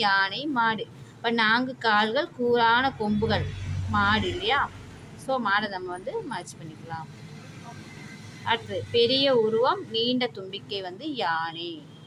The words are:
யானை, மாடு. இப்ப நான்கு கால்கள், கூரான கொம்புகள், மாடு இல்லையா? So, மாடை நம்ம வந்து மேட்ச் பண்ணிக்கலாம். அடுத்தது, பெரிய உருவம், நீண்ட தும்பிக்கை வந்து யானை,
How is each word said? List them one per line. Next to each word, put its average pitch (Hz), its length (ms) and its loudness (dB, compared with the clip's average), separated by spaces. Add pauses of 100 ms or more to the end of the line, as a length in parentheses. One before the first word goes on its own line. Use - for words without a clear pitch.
யானை, 196 420 2 (120)
மாடு. 226 280 0 (300)
இப்ப 233 140 4
நான்கு 233 480 4
கால்கள், 220 600 4
கூரான 240 460 4 (160)
கொம்புகள், 208 460 2 (440)
மாடு 202 440 4
இல்லையா? 214 360 0 (540)
So, 269 100 -2 (120)
மாடை 208 220 2
நம்ம 185 280 -6
வந்து 196 160 -8 (180)
மேட்ச் 185 300 -8
பண்ணிக்கலாம். 165 500 -12 (1400)
அடுத்தது, 208 400 -2
பெரிய 240 360 4 (100)
உருவம், 220 540 2
நீண்ட 247 360 0
தும்பிக்கை 196 600 -10
வந்து 247 260 -8
யானை, 165 680 -4 (240)